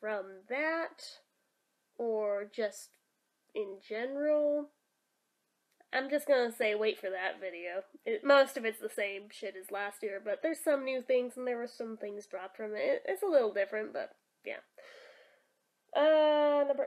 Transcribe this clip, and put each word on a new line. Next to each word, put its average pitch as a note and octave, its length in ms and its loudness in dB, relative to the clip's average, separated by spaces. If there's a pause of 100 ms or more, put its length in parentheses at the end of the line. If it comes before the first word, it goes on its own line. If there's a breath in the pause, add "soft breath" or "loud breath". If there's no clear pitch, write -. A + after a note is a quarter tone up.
from G3 480 -6
that, D#4 720 -4 (800)
or G#3 580 -2
just - 360 -6 (640)
in G3 320 -6
general. D4 840 2 (1200)
I'm C4+ 180 -2
just C#4+ 180 0
gonna B3 240 4
say G#3+ 220 0
wait G#3+ 240 0
for F#3+ 120 -6
that F#3+ 300 -4
video. F3 420 -8 (220)
It, A3+ 180 -2
most C#4 340 6
of A#3 80 -4
it's A3 160 -4
the G#3+ 100 -8
same G3+ 400 -6
shit G3 260 -10
as F#3 140 -16
last G3+ 320 -6
year, G3 200 -6
but G#3+ 200 -4
there's D#4+ 200 0
some C#4+ 220 2
new C4 180 -2
things B3 340 0
and B3+ 100 -6
there B3 100 -2
were A#3+ 100 -6
some A3+ 300 -10
things G#3 300 -10
dropped F#3 300 -12
from G#3+ 180 -8
it. G#3 40 -6
It, - 280 0
it's F#4+ 160 -4
a G4+ 40 0
little B3+ 260 4
different, G#3 400 -2
but - 200 -8 (320)
yeah. A2 160 -10 (1400 loud breath)
Uh, D4+ 680 6
number C#4 220 0